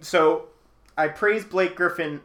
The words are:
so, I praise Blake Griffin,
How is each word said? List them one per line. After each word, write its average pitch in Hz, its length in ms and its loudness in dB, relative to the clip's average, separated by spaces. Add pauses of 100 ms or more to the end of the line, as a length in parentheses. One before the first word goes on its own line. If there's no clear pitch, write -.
so, 165 440 2 (520)
I 156 120 2
praise 208 360 0
Blake 185 320 -2
Griffin, 170 480 -2